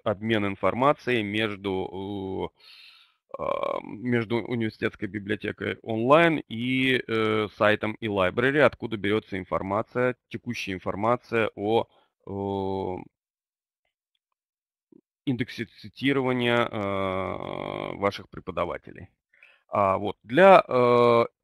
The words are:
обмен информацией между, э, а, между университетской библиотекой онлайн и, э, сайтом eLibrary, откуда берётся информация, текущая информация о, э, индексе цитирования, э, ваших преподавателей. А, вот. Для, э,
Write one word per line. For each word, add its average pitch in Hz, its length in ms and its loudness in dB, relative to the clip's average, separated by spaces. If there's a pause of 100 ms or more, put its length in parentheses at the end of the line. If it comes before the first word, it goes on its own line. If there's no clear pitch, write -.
обмен 107 420 0
информацией 117 800 0
между, 98 1300 -4
э, - 840 -20
а, 50 440 -4
между 117 640 -2
университетской 113 640 -4
библиотекой 101 760 -6
онлайн 139 640 2
и, 127 580 0
э, 110 500 0
сайтом 107 460 2
eLibrary, 107 580 0
откуда 113 380 2
берётся 101 400 -2
информация, 98 800 -2 (120)
текущая 113 460 -8
информация 107 840 -2
о, 107 300 0 (400)
э, 98 680 -6 (2250)
индексе 120 420 -6 (140)
цитирования, 127 920 0
э, 92 1300 -6
ваших 98 320 -2
преподавателей. - 800 -8 (600)
А, 98 300 2
вот. 101 260 -6
Для, 180 440 8
э, 120 560 6 (200)